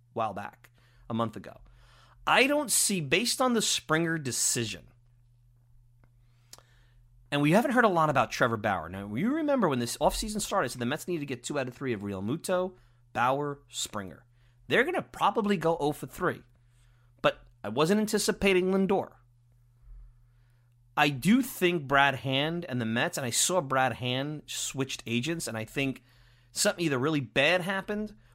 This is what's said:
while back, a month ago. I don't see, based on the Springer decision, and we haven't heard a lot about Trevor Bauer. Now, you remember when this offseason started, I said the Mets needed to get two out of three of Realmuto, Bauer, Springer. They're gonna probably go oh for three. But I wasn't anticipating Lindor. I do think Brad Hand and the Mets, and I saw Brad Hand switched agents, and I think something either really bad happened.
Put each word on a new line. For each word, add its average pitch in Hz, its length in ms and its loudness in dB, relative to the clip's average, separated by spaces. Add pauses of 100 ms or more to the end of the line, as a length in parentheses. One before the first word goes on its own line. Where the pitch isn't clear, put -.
(120)
while 110 200 -2
back, - 380 -12 (400)
a 117 40 -4
month 113 200 -2
ago. - 240 -14 (640)
I 208 220 4
don't 285 240 0
see, - 300 2
based 175 400 0
on 254 140 4
the 208 80 2
Springer 165 540 0
decision, 117 680 -2 (2500)
and 147 100 2
we 147 80 4
haven't 240 220 4
heard 240 120 6
a 220 40 4
lot 165 220 4
about 131 200 2
Trevor 113 280 2
Bauer. 95 300 -2
Now, 101 240 -8
you 196 220 0
remember 285 340 2
when 127 120 2
this 120 160 -4
offseason 208 440 -2
started, 190 260 0
I - 20 -6
said 123 120 -8
the 117 60 -2
Mets 143 220 -4
needed 175 120 -4
to 143 60 -6
get 127 160 -8
two 147 160 -6
out 131 80 -2
of 127 80 -10
three 131 180 -4
of 101 100 -4
Realmuto, 156 720 -2 (420)
Bauer, 139 540 0
Springer. - 560 -10 (440)
They're 214 160 4
gonna 349 180 -2
probably 202 540 0
go 165 240 0
oh 147 120 0
for - 140 -10
three. - 360 -4 (800)
But - 220 2 (200)
I 101 60 -8
wasn't 160 320 2
anticipating 196 720 2
Lindor. 190 380 0 (1900)
I 151 120 6
do 170 340 4
think 175 460 -2
Brad 139 280 6
Hand 147 520 -2
and 123 120 -2
the 113 60 -2
Mets, 123 320 0
and 135 80 -4
I 117 40 -4
saw 180 300 2
Brad 131 340 0
Hand 131 520 -4
switched - 600 -6
agents, 131 400 -2
and 113 120 -6
I 110 80 -6
think 135 360 -4 (500)
something 185 320 0
either 143 140 2
really 147 220 2
bad 147 420 2
happened. 202 520 -4 (200)